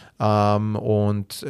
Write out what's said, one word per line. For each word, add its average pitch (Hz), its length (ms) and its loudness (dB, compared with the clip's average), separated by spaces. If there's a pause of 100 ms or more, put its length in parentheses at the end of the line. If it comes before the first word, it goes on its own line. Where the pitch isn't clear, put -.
(200)
Ähm, 104 560 2
und 104 760 -2